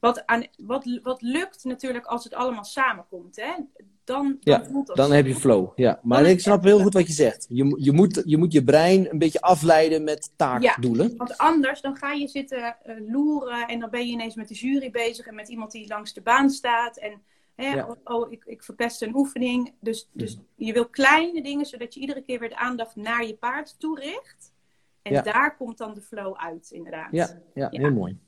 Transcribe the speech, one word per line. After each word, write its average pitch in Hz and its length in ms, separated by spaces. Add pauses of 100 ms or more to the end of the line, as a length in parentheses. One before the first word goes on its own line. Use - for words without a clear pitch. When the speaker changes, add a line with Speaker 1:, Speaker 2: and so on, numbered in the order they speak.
Speaker 1:
wat 240 260
aan, 233 200 (120)
wat, 247 440
wat 254 200
lukt 311 420
natuurlijk 254 420
als 240 180
het - 100
allemaal 240 300
samenkomt, 202 720
hè? 240 160 (520)
Dan, 277 220
dan 277 140
Speaker 2:
Ja, - 240
Speaker 1:
voelt 277 220
dat - 100
Speaker 2:
dan 135 120
Speaker 1:
zo. 147 40
Speaker 2:
heb 143 140
je 131 80
flow. 107 420
Ja. 123 260
Maar 120 160
Speaker 1:
Dan - 20
Speaker 2:
ik 151 60
Speaker 1:
heb 185 100
je 180 60
Speaker 2:
snap 202 200
heel 190 100
Speaker 1:
flow. 202 120
Speaker 2:
goed 202 80
wat 185 140
je 160 60
zegt. 143 360
Je 127 160
mo-, 143 160
je 139 120
moet, 175 320
je 151 120
moet 160 160
je 147 120
brein 170 480
een 160 60
beetje 156 220
afleiden 160 640
met 151 320
taakdoelen. 127 720
Speaker 1:
Ja, - 60
want 247 220
anders 285 420
dan 277 160
ga 285 160
je 285 160
zitten, 262 540
eh, 226 120 (140)
loeren 254 600
en 240 120
dan 226 100
ben 240 160
je 240 60
ineens 226 220
met 214 140
de 220 60
jury 262 360
bezig 233 360
en 220 80
met 214 140
iemand 226 240
die 214 160
langs 214 240
de - 80
baan 269 300
staat. 240 480
En, 208 220 (340)
hè, 262 200
Speaker 2:
Ja. 269 120 (180)
Speaker 1:
"Oh, 240 180
oh, 226 100
ik, 226 120
ik - 180
verpest 233 400
een 220 140
oefening." 247 640
Dus, - 320
dus - 220
Speaker 2:
Mhm. - 100 (100)
Speaker 1:
je 220 180
wil 233 160
kleine 311 540
dingen, 285 240
zodat 240 280
je 277 60
iedere 277 220
keer 254 160
weer 233 100
de 226 100
aandacht 240 380
naar 226 300
je 214 80
paard 269 460
toericht. 320 720 (500)
En - 100
Speaker 2:
Ja. 135 100
Speaker 1:
daar 254 340
komt 233 220
dan 214 160
de 208 80
flow 202 340
uit, 165 340
inderdaad. 165 400
Speaker 2:
Ja, 170 280 (160)
ja, 139 160
Speaker 1:
Ja. 131 100
Speaker 2:
heel 143 120
mooi. 95 360